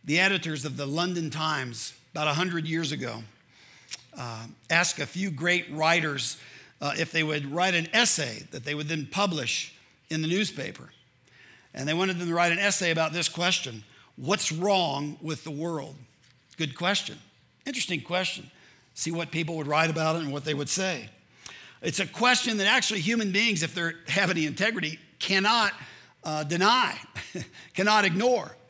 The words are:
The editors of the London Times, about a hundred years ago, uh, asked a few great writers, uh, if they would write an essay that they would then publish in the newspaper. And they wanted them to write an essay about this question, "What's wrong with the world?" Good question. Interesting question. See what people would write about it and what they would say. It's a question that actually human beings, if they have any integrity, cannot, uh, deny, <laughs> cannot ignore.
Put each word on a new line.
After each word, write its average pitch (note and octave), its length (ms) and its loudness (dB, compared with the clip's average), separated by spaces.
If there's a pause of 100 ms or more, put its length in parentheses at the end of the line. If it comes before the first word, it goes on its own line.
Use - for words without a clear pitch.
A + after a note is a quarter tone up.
The D3+ 160 2
editors E3+ 460 2
of C3+ 120 -6
the C#3+ 100 -4
London E3 420 -2
Times, C3+ 640 -4 (180)
about D3+ 160 -2
a D3 60 2
hundred E3+ 320 -2
years D#3+ 260 -2
ago, A#2 320 -6 (920)
uh, A#2 300 -10 (220)
asked E3+ 280 4
a D3+ 80 -4
few F#3+ 240 -6
great E3+ 420 0
writers, D#3 680 0 (440)
uh, C#3+ 160 -2
if D#3+ 140 -2
they D#3+ 120 2
would D3+ 280 -2
write F3+ 240 2
an E3 180 0
essay D3 560 2
that B2+ 160 -12
they D3 80 -4
would D3 140 -4
then D#3 180 -4
publish E3 680 -2 (360)
in D#3 140 -2
the D#3 40 -2
newspaper. D#3+ 640 -4 (840)
And C3+ 140 -6
they D#3 60 0
wanted F#3 240 0
them F3 120 -2
to E3 40 0
write E3+ 180 4
an E3+ 60 4
essay G3 320 2
about D#3+ 240 2
this E3+ 160 -2
question, E3+ 540 -2 (320)
"What's D3+ 360 0
wrong D#3 720 0
with D#3 220 -6
the E3 80 -10
world?" D3 440 -6 (640)
Good D3 180 -4
question. F#3+ 440 -2 (460)
Interesting B3 360 -4
question. F3 480 -4 (440)
See - 180 -4
what E3 180 -4
people E3 280 -4
would D3 100 -4
write D#3 220 4
about D#3+ 260 0
it E3 80 -2
and C#3+ 80 -4
what C#3+ 140 -6
they D#3 80 -2
would C#3+ 160 -4
say. F3 400 -2 (720)
It's - 180 0
a F#3 80 0
question A#3 500 2
that F#3+ 80 0
actually A3 360 2
human G#3 320 0
beings, G#3 280 2
if E3 140 -4
they E3+ 160 -2 (160)
have F#3 240 2
any E3 140 2
integrity, E3+ 540 -2 (200)
cannot, G3+ 540 4 (500)
uh, D#3 220 -2
deny, G3 520 4 (380)
<laughs> - 380 -12
cannot G#3 320 6
ignore. F#3+ 500 2 (140)